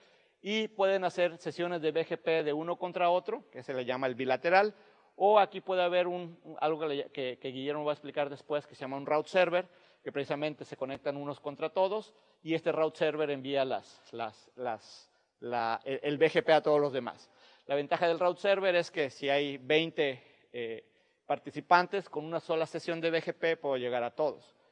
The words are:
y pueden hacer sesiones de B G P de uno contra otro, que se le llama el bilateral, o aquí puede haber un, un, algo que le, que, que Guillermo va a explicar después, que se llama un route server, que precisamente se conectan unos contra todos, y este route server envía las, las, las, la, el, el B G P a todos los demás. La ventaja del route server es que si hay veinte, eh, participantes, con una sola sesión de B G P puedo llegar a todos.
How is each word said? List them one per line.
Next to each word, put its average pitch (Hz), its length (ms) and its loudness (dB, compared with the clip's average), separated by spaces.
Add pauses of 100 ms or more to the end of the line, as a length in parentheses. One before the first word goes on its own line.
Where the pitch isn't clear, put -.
(420)
y 214 260 -2
pueden 196 380 2
hacer 170 320 0
sesiones 175 440 -4
de 156 100 0
B 160 140 0
G 165 120 -6
P 160 260 0
de 147 80 0
uno 160 240 -2
contra 180 340 0
otro, 185 400 -2
que 123 140 -14
se 139 100 -8
le 127 120 -4
llama 127 220 0
el 127 80 -2
bilateral, 170 600 2 (400)
o 208 240 6
aquí 190 220 2
puede 185 220 0
haber 180 240 2
un, 175 360 -8
un, 160 160 -18
algo 156 220 0
que 160 60 -2
le, 143 240 -4
que, 127 300 -6
que 135 80 -8
Guillermo 143 360 -6
va 147 60 0
a - 20 0
explicar 143 360 -6
después, 143 380 -6
que 123 80 -20
se - 60 -14
llama 135 160 -6
un 139 80 -8
route 151 240 0
server, 180 380 4 (360)
que - 80 -10
precisamente 143 540 -4
se - 100 -14
conectan 135 400 -6
unos 143 240 -8
contra 147 300 -6
todos, 196 440 0 (280)
y 160 140 0
este 156 180 0
route 156 240 2
server 151 320 0
envía 135 340 0
las, 123 380 -6 (100)
las, 113 460 -10
las, 120 520 -8 (300)
la, 113 460 -2
el, 135 180 -4
el 147 140 -2
B 156 120 6
G 160 140 2
P - 80 4
a 151 100 8
todos 147 200 4
los 143 100 0
demás. 123 380 -8 (360)
La 139 100 -2
ventaja 151 300 0
del 170 140 2
route 180 220 0
server 196 340 2
es 170 160 0
que 147 180 -2
si 139 200 -4
hay 143 280 0
veinte, 151 640 0 (300)
eh, 113 340 -8 (400)
participantes, 175 840 2
con 151 160 -6
una 160 160 -4
sola 165 240 0
sesión 165 340 -6
de 165 120 0
B 160 120 0
G 170 100 -4
P 165 220 0
puedo 139 220 -2
llegar 123 260 0
a 120 80 -4
todos. - 420 -2 (180)